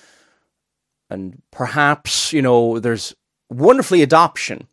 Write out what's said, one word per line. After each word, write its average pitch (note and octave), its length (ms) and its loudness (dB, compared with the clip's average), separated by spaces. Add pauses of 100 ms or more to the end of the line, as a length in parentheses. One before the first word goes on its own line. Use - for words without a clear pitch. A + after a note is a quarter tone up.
(1080)
and F#2+ 320 -14 (100)
perhaps, C#3+ 840 -4
you D3 100 0
know, A#2 380 2
there's A#2 340 -6 (340)
wonderfully F3+ 540 2
adoption, D#3+ 720 0